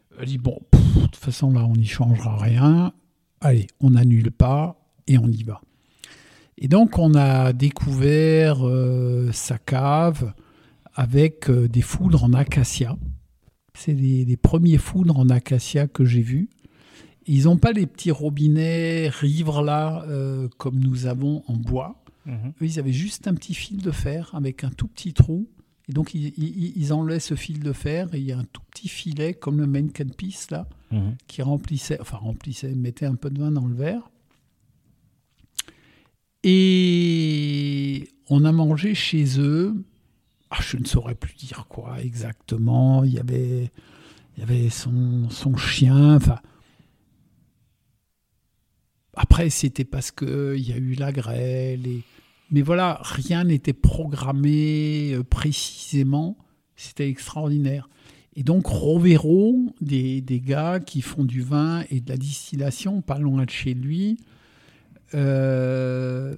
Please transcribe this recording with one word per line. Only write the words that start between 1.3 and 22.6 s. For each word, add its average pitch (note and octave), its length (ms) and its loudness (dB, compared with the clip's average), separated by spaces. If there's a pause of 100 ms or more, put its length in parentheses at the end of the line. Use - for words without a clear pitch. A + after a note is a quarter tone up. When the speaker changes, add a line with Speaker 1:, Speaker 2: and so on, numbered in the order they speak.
Speaker 1:
là, A#2+ 140 4
on A#2 80 2
n'y A2+ 140 2
changera A2+ 500 0
rien. C3+ 560 4 (480)
Allez, A#2+ 280 2 (120)
on C3+ 100 6
n'annule A#2+ 400 6
pas D3 560 0 (200)
et C3+ 100 6
on A#2 120 4
y A2 160 -2
va. » A2 180 -12 (960)
Et C3 100 -4
donc, G#3 300 6
on D#3+ 160 6
a C3 400 4
découvert, C#3+ 1120 2
euh, B2+ 680 0
sa - 240 -4
cave C#3 760 0 (600)
avec, C#3+ 540 2
euh, B2 200 4
des A#2 140 2
foudres E3 420 2
en B2 100 6
acacia. C3 640 0 (760)
C'est - 200 -4
les, C3 320 2
les B2 140 0
premiers E3 400 6
foudres E3+ 400 2
en B2+ 100 4
acacia B2+ 580 0
que C#3 180 0
j'ai A#2+ 180 2
vus. C3+ 260 -2 (800)
Ils C#3 180 4
n'ont E3+ 140 6
pas A#3 140 4
les G3+ 140 0
petits - 240 -6
robinets D#3 1000 0
rivres D3 540 -2
là, D#3 460 -2
euh, C3+ 480 -4
comme C3 220 -4
nous B2+ 280 -2
avons C#3 400 -4
en A#2+ 100 -4
bois. B2+ 460 -6 (220)
Speaker 2:
Mhm. B2 280 -10 (100)